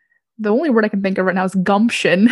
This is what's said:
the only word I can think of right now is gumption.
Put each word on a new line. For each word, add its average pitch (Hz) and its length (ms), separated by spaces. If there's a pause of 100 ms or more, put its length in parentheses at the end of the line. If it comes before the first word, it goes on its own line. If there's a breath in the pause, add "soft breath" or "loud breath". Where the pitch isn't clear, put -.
(380 soft breath)
the 214 120
only 294 200
word 220 140
I 214 40
can 196 140
think 190 160
of 185 80
right 185 80
now 190 100
is 190 120
gumption. 202 760